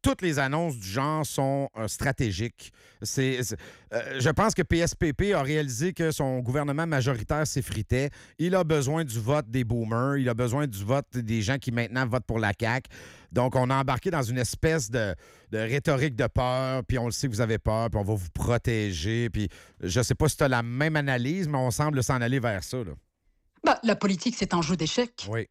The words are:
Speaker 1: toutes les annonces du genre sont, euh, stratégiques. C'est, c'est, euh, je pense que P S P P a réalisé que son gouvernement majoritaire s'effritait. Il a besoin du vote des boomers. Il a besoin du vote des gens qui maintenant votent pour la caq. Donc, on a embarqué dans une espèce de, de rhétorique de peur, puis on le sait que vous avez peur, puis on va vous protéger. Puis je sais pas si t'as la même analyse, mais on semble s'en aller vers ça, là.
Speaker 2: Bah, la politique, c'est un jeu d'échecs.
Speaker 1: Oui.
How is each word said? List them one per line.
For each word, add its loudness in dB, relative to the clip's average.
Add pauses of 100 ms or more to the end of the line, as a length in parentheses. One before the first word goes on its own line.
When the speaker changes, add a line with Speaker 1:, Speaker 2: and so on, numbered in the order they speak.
Speaker 1:
toutes 2
les 2
annonces 0
du -10
genre 0
sont, 0 (120)
euh, -2
stratégiques. -2 (300)
C'est, 0
c'est, -4 (340)
euh, -4
je 2
pense 2
que 0
P 0
S 2
P 0
P 0
a 2
réalisé 0
que 0
son -2
gouvernement -2
majoritaire 0
s'effritait. -2 (260)
Il 2
a 4
besoin 2
du -4
vote 0
des 0
boomers. 0
Il 2
a 0
besoin 0
du -6
vote 0
des 0
gens 0
qui -4
maintenant 0
votent 0
pour -2
la 2
caq. -2 (460)
Donc, 2
on 4
a 4
embarqué 0
dans 0
une -2
espèce 0
de, 0 (360)
de -4
rhétorique 0
de 2
peur, 0
puis -2
on 0
le -2
sait -4
que -2
vous 0
avez 2
peur, 0
puis 0
on 0
va 0
vous -4
protéger. 0
Puis -2 (320)
je 0
sais 2
pas 2
si -2
t'as 4
la 4
même 0
analyse, 0
mais 0
on 2
semble 2
s'en 2
aller 2
vers -2
ça, -6
là. -6 (720)
Speaker 2:
Bah, 4
la 2
politique, -2
c'est -2
un 2
jeu 0
d'échecs. -2
Speaker 1:
Oui. -4